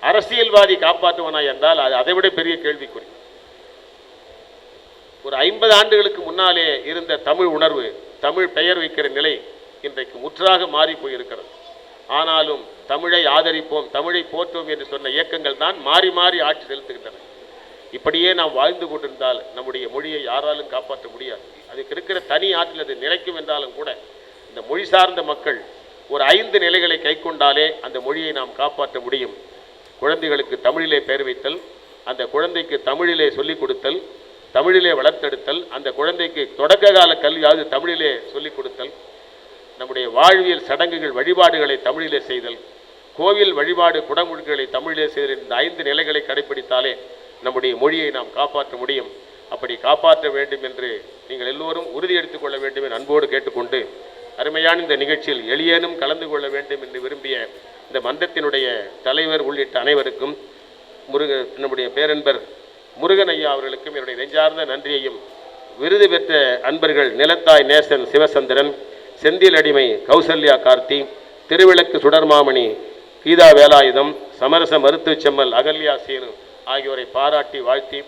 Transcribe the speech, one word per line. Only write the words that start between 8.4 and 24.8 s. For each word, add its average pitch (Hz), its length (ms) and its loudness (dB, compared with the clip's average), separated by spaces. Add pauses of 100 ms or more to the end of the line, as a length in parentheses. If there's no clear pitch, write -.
பெயர் 175 300 -2
வைக்கிற 156 300 -4
நிலை 139 320 -4 (420)
இன்றைக்கு 139 360 -12
முற்றாக 185 480 -2
மாறி 156 260 0
போயிருக்கிறது. 123 540 -12 (600)
ஆனாலும் 156 580 -2 (220)
தமிழை 170 380 0
ஆதரிப்போம், 156 680 0
தமிழை 170 420 -4
போற்றுவோம் 170 360 -8
என்று 151 160 -8
சொன்ன 139 240 -10
இயக்கங்கள் 151 480 -4
தான் 170 240 -4
மாறி 165 300 2
மாறி 175 300 0
ஆட்சி 147 340 -4
செலுத்துகின்றன. 127 440 -16 (720)
இப்படியே 165 400 0
நாம் 165 200 -2
வாழ்ந்து 170 360 -2
கொண்டிருந்தால் 135 540 -6 (120)
நம்முடைய 127 340 -10
மொழியை 147 340 -8
யாராலும் 143 460 -6
காப்பாற்ற 127 400 -10
முடியாது. 120 320 -14 (300)
அதுக்கு 131 200 -14
இருக்கிற 175 300 -8
தனி 185 320 -2
ஆற்றல் 165 320 -4
அது 135 100 -10
நிலைக்கும் 170 420 -6
என்றாலும் 147 380 -8
கூட 143 220 -10 (520)
இந்த 113 200 -16
மொழி 175 160 -4